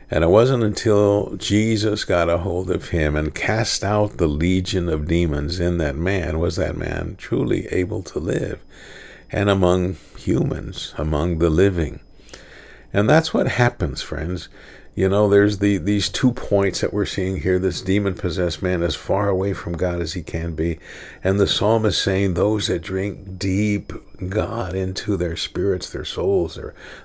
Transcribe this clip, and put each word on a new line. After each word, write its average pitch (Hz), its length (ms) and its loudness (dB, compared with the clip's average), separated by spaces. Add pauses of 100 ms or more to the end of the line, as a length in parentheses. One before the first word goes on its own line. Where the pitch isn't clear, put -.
And 82 140 0
it 82 80 6
wasn't 120 320 6
until 104 720 2
Jesus 107 680 0
got 85 260 2
a 85 80 2
hold 90 320 -2
of 85 200 -4
him 76 260 0
and 78 180 -2
cast - 480 -2
out 104 360 0
the 82 100 2
legion 87 600 0
of 76 200 -2
demons 80 500 0
in 87 200 0
that 73 180 -2
man 85 420 -2
was 85 180 0
that 85 200 -2
man 82 420 -6
truly 120 500 -2
able 95 360 -2
to - 160 -8
live - 400 -4 (720)
and 101 140 0
among 92 480 2 (220)
humans, - 800 -2
among 78 400 0
the 82 100 4
living. 87 520 2 (920)
And 104 160 2
that's 160 240 4
what 220 160 2
happens, 87 540 0
friends. 85 480 -6 (440)
You 95 140 2
know, 104 180 4
there's 101 340 6
the, 101 180 4
these 98 320 0
two 123 220 2
points 98 500 0
that - 100 0
we're 98 140 0
seeing 92 340 -2
here. 92 180 2
This 92 220 -2
demon-possessed 92 840 -2
man 90 200 0
as 85 120 0
far 101 360 -2
away 95 240 0
from 87 180 -6
God 87 300 -2
as 82 100 -6
he 85 100 -6
can 82 320 -6
be. 80 240 -2 (460)
And 98 160 2
the 98 60 4
psalmist 110 560 2
saying, 98 320 2
"Those 101 320 0
that 87 160 -2
drink 95 560 -6
deep 101 560 0 (340)
God 95 460 -4
into 95 420 -2
their 82 180 -2
spirits, 92 540 -2
their - 160 -8
souls, 87 520 0
their, - 180 -10 (300)